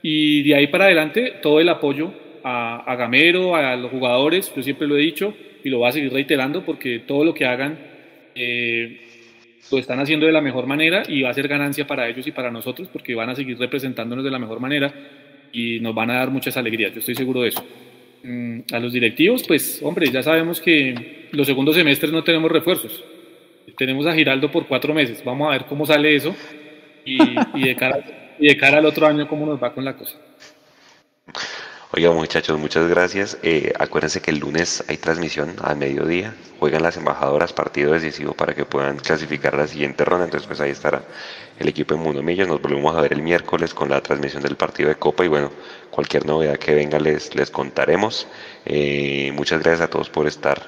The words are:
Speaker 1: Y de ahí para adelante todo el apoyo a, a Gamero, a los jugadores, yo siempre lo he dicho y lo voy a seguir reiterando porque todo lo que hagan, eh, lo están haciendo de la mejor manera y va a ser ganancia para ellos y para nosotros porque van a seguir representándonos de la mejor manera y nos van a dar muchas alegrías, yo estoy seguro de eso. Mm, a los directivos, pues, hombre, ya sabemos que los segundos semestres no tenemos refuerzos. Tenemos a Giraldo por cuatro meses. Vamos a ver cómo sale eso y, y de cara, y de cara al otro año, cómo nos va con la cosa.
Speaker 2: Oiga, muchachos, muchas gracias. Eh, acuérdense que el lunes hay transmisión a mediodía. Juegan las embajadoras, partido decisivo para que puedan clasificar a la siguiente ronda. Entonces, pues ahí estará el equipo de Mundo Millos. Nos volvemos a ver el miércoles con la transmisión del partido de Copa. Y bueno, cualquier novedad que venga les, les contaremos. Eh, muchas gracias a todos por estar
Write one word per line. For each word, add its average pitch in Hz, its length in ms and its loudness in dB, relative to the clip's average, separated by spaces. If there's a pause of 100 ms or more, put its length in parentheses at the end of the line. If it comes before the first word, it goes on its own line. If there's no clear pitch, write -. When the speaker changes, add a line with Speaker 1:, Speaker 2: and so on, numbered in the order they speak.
Speaker 1:
Y 151 420 4
de 147 100 6
ahí 143 140 6
para 180 160 4
adelante 180 580 4
todo 151 180 6
el 175 80 6
apoyo 156 440 0 (320)
a, 120 320 -4 (140)
a 123 60 -2
Gamero, 165 600 4
a 131 200 2
los 123 140 -6
jugadores, 131 640 2
yo 139 80 -6
siempre 131 240 -4
lo 143 100 2
he 143 40 4
dicho 170 340 0 (300)
y 127 40 -4
lo 127 100 0
voy 120 100 4
a 123 40 2
seguir 139 200 -4
reiterando 139 520 0
porque 123 360 -6
todo 143 240 0
lo 165 100 2
que 143 100 -2
hagan, 135 340 -2 (560)
eh, 120 680 -4 (720)
lo 135 60 2
están 127 200 -4
haciendo 151 260 0
de 160 80 6
la 156 80 4
mejor 127 260 -2
manera 160 420 2
y 139 140 0
va 123 80 0
a 120 40 -6
ser 139 140 -2
ganancia 143 380 -2
para 131 220 -4
ellos 123 180 -8
y 151 60 -8
para 123 180 -6
nosotros 123 420 -10
porque - 220 -10
van 113 140 -4
a 123 60 -6
seguir 127 240 -8
representándonos 123 680 -6
de 139 60 -2
la 131 80 -4
mejor 113 220 -8
manera 139 340 -2 (580)
y 117 280 -4
nos 113 140 -4
van 113 160 0
a 123 40 0
dar 127 160 0
muchas 131 260 -4
alegrías, 113 360 -2
yo 113 80 -12
estoy 117 160 -6
seguro 127 260 -2
de 117 60 2
eso. - 160 -4 (580)
Mm, 120 380 -8 (120)
a 120 60 -4
los 120 140 -4
directivos, 139 540 2
pues, - 360 0
hombre, 147 280 0
ya 131 120 -2
sabemos 165 380 0
que 131 720 0
los 143 140 2
segundos 139 280 2
semestres 165 380 4
no 160 120 -2
tenemos 160 260 2
refuerzos. 165 540 -2 (720)
Tenemos 135 300 -2
a 170 80 2
Giraldo 143 360 4
por 156 160 0
cuatro 139 280 0
meses. 123 300 0
Vamos 139 240 -2
a 143 40 2
ver 131 140 -2
cómo 147 200 -4
sale 151 300 6
eso 147 180 -2 (720)
y, 131 140 -4 (360)
y 135 100 0
de 127 120 0
cara, - 640 -4
y 147 100 6
de 143 80 8
cara 139 220 4
al 156 80 6
otro 151 200 4
año, 147 220 2
cómo 151 160 -4
nos 143 180 -2
va 123 100 -2
con 131 120 -6
la 131 120 -6
cosa. - 200 -14 (1700)
Speaker 2:
Oiga, 85 200 6
muchachos, 80 480 0
muchas 80 280 2
gracias. 90 560 2
Eh, 80 360 2
acuérdense 78 420 -2
que - 100 -2
el 76 100 0
lunes 76 480 -2
hay 78 100 -4
transmisión 82 640 -2
a 76 120 0
mediodía. 76 600 -2 (240)
Juegan 78 240 2
las 85 160 2
embajadoras, 71 560 0
partido 71 380 0
decisivo 76 420 -2
para 78 200 -2
que 73 120 -4
puedan 71 320 -2
clasificar 73 560 -2
a 69 40 0
la 76 80 2
siguiente 73 380 -2
ronda. 87 220 2
Entonces, 76 200 -6
pues 73 140 -10
ahí 71 100 0
estará 69 320 -2 (560)
el 76 80 -2
equipo 76 280 -2
de 80 60 -4
Mundo 73 220 -2
Millos. 90 240 0
Nos 78 140 -2
volvemos 71 340 0
a 82 60 2
ver 71 140 2
el 73 80 -2
miércoles 82 500 0
con 71 160 -4
la 69 140 2
transmisión 71 400 -4
del 71 140 -4
partido 76 340 0
de 73 60 0
Copa. 80 280 2
Y 87 40 2
bueno, 73 220 0 (400)
cualquier - 360 -2
novedad 76 320 0
que 76 160 0
venga 73 260 2
les, 76 340 0
les 73 160 0
contaremos. 76 760 0 (380)
Eh, 71 680 -2
muchas 78 280 -2
gracias 82 260 4
a - 20 -6
todos 76 200 -4
por 76 160 0
estar 71 420 0